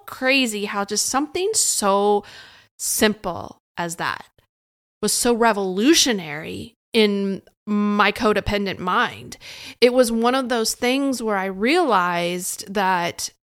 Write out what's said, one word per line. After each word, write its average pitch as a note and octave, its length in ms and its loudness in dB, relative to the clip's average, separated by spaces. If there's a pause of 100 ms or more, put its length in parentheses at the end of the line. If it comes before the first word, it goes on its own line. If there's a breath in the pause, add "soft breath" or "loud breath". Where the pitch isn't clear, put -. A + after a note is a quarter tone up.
crazy B3+ 600 0
how G#3 180 -4
just G#3 220 -2
something F4 480 -2
so G3+ 720 2 (520 loud breath)
simple - 800 -2 (200)
as E3+ 180 -6
that - 300 -6 (760)
was G#3 120 0
so A#3+ 200 2
revolutionary G3+ 1400 0 (180)
in G3+ 500 2 (240)
my G#3 460 2
codependent G3+ 680 -2
mind. F3+ 580 -4 (420 loud breath)
It A#3+ 140 6
was B3 180 4
one A#3 240 2
of C4 140 -2
those A3+ 240 0
things B3+ 500 -2
where G#3 140 -2
I F#3+ 80 -2
realized F#3 1300 0
that F#3 560 -2 (160)